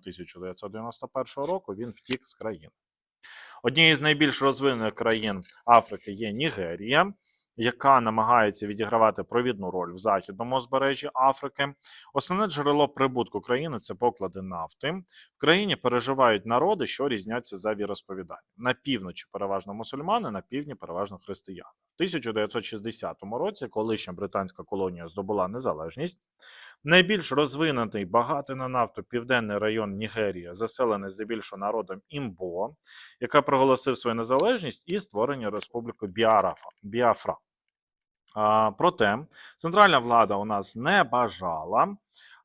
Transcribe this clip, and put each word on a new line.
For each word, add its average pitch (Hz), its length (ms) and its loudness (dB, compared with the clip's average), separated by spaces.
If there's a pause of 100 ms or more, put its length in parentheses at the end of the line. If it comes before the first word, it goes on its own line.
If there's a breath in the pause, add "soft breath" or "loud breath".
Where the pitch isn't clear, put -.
тисяча 90 360 -14
дев'ятсот 92 320 -12
дев'яносто 117 360 -12
першого 135 380 -6
року 180 280 -6
він 113 160 -8
втік - 360 -10
з - 80 -16
країни. 90 360 -10 (920 loud breath)
Однією 156 340 4
з 131 40 -2
найбільш 147 420 2
розвинених 127 520 2
країн 110 460 0 (260 loud breath)
Африки 113 460 4
є 104 200 -6
Нігерія, 117 800 -2 (480 soft breath)
яка 127 400 4
намагається 110 640 2
відігравати 107 560 2
провідну 113 480 -2
роль 87 220 -4
в 92 60 -14
західному 101 580 -2
узбережжі 135 580 -2
Африки. 139 600 0 (400 loud breath)
Основне 185 320 0
джерело 147 420 2
прибутку 127 520 -2
країни — 135 400 -2
це - 140 -10
поклади 95 480 -2
нафти. 92 480 -8 (460 loud breath)
В - 40 -20
країні 175 360 4
переживають 120 720 2
народи, 139 400 2
що 139 220 -2
різняться 110 500 -6
за 107 160 -2
віросповіданням. 95 680 -8 (140)
На 123 180 -2
півночі 98 580 -6
переважно 98 420 -4
мусульмани, 147 560 -4
на 98 100 -8
півдні 143 340 -10
переважно 92 440 -8
християни. - 520 -14 (240)
В - 40 -12
тисяча 156 340 -4
дев'ятсот 107 320 -2
шістдесятому 104 720 -8
році 175 300 -6
колишня 107 440 -2
британська 92 500 -6
колонія 90 460 -4
здобула 95 400 -2
незалежність. 113 680 -6 (640 loud breath)
Найбільш 175 480 4
розвинений, 131 720 0
багатий 131 520 0
на 131 120 -6
нафту 123 340 -2
південний 117 560 0
район 107 380 -2
Нігерії, 101 560 -4
заселений 104 580 -2
здебільшого 104 500 -8
народом 101 480 -4
Імбо, 101 640 -6 (460 loud breath)
яка 139 220 4
проголосив 131 560 4
свою 117 160 -2
незалежність 139 760 0
і 190 120 -2
створення 135 500 -4
республіки 113 560 -8
Біарафа-, 98 640 2 (120)
Біафра. 107 540 0 (960)
А, 107 440 4
проте 120 400 2 (380 loud breath)
центральна 170 420 6
влада 117 380 4
у 101 80 -2
нас 104 320 -4
не 165 280 2
бажала, 107 920 0 (480 loud breath)